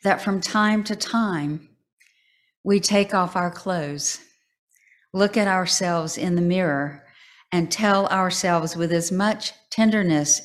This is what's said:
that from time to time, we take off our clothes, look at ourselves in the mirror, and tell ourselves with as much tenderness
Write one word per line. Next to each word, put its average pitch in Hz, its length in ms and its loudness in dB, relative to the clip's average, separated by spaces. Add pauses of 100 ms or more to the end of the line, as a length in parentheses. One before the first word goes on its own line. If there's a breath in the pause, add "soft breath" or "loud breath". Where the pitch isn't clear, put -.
that 196 180 2
from 196 180 -2
time 214 460 0
to 214 100 -4
time, 175 720 -4 (960)
we 202 160 4
take 202 340 0
off 180 220 0
our 180 160 -2
clothes, 147 680 -6 (960 soft breath)
look 202 220 2
at 202 140 2
ourselves 175 680 0
in 180 180 0
the 175 60 2
mirror, 156 640 0 (460 soft breath)
and 170 180 0
tell 202 380 2
ourselves 175 720 0
with 165 160 -2
as 170 180 0
much 208 400 -2 (180)
tenderness 190 760 2